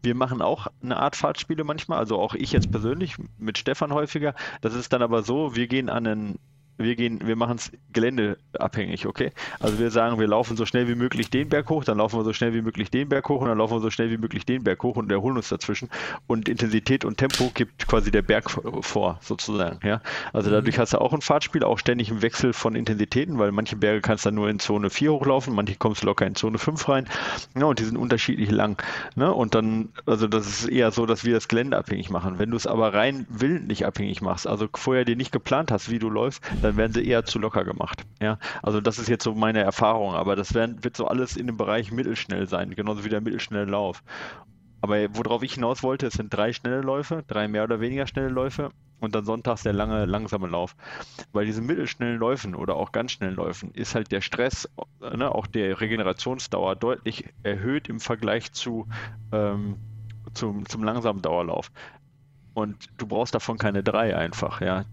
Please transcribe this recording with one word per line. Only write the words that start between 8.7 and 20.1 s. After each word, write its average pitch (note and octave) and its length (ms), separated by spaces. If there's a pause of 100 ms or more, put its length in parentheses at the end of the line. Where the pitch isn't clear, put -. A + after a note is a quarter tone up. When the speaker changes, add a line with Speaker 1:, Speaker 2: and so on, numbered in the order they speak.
Speaker 1:
okay? B2+ 240 (300)
Also G#2+ 180
wir A#2 120
sagen, A#2 280
wir G#2+ 80
laufen A2+ 300
so A2+ 100
schnell B2 220
wie A#2+ 60
möglich A#2+ 360
den C#3+ 180
Berg C#3+ 200
hoch, D#3 160
dann G#2+ 140
laufen A2 200
wir A2 60
so A2 80
schnell A#2 220
wie A2+ 80
möglich A2 280
den C#3 180
Berg C#3 200
hoch C3+ 140
und B2+ 60
dann A2 100
laufen A2 160
wir A2+ 60
so A2 100
schnell A2+ 200
wie A2+ 80
möglich - 280
den B2+ 180
Berg F#2+ 180
hoch B2 140
und G#2 160
erholen A2+ 240
uns A2+ 120
dazwischen. - 400 (380)
Und A2+ 220
Intensität A2+ 560
und A2 140
Tempo B2+ 360
gibt - 320
quasi G#2+ 240
der G#2 120
Berg G#2+ 280
v-, A2 320
vor, F#2 400
sozusagen, F#2 640
ja? G#2+ 140 (320)